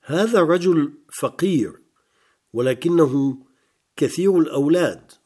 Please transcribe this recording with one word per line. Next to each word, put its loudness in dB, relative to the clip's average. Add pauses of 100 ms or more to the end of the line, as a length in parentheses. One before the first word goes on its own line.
هذا 0
رجل 2 (280)
فقير، -4 (720)
ولكنه 0 (500)
كثير 0
الأولاد. 0 (140)